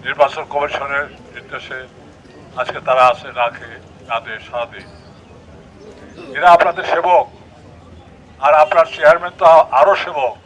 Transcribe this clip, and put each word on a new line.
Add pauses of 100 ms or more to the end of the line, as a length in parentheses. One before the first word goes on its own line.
নির্বাচন (100)
কমিশনের (300)
নির্দেশে (800)
আজকে
তারা
আছে (120)
না
খেয়ে, (320)
না
দিয়ে,
সারাদিন। (1500)
এরা
আপনাদের
সেবক, (1200)
আর (100)
আপনার
চেয়ারম্যান
তো (340)
আরো (100)
সেবক। (120)